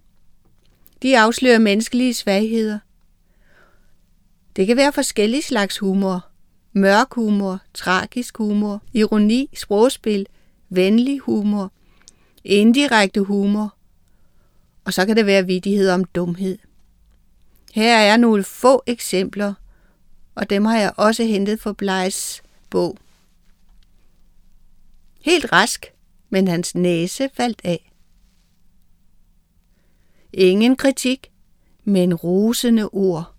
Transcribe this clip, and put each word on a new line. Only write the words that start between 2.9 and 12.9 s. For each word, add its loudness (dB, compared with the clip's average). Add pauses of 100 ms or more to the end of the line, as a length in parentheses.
Det 0
kan 2
være 2
forskellige -2
slags -4
humor. -2 (460)
Mørk 2
humor, -4 (140)
tragisk -6
humor, -4 (100)
ironi, 0
sprogspil, -2 (420)
venlig 2
humor, -4 (720)
indirekte 2